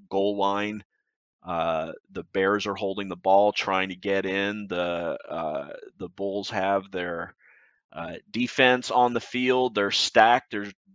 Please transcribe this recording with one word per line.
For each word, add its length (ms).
goal 280
line. 460
Uh, 500
the 120
Bears 340
are 80
holding 320
the 80
ball, 360
trying 380
to 60
get 300
in. 420
The, 500
uh, 440
the 100
Bulls 400
have 400
their, 460
uh, 220
defense 580
on 240
the 60
field. 560
They're 160
stacked. 580
There's, 240